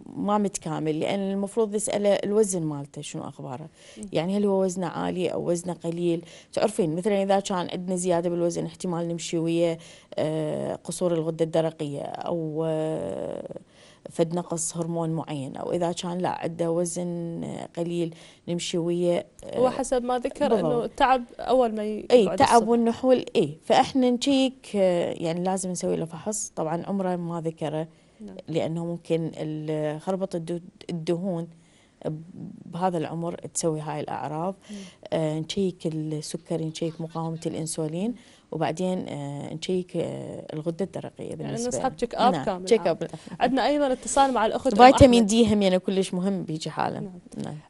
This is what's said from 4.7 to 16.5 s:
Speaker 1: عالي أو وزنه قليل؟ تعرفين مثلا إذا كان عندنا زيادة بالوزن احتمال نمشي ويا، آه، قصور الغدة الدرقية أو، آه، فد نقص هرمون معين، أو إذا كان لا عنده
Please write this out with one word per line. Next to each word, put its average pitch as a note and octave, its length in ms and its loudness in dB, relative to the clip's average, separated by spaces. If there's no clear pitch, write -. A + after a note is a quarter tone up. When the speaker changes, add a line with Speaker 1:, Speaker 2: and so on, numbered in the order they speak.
Speaker 1:
عالي F3 460 -2
أو D3 160 -2
وزنه F3 240 -2
قليل؟ E3+ 520 -2
تعرفين F#3+ 420 2
مثلا G3 280 2
إذا G3 160 4
كان F#3 320 -2
عندنا F#3 240 -4
زيادة F3 340 2
بالوزن E3+ 360 0
احتمال E3+ 420 -4
نمشي E3+ 300 -4
ويا، E3 400 2
آه، D3+ 600 -2
قصور F3 380 -2
الغدة E3 320 0
الدرقية D#3+ 560 -2
أو، D#3+ 680 -4
آه، D#3 920 -4
فد E3+ 240 0
نقص E3+ 420 -4
هرمون E3 320 -2
معين، D#3 460 -6
أو - 160 -6
إذا F3 200 0
كان F3 260 -6
لا F3 120 0
عنده E3 420 -4